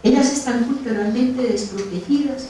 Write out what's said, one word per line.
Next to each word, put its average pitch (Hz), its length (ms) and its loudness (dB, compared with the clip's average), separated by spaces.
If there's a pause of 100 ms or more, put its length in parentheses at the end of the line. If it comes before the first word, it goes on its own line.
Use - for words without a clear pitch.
Ellas 262 300 4
están 240 320 -2
culturalmente 247 760 0
desprotegidas 208 1080 -2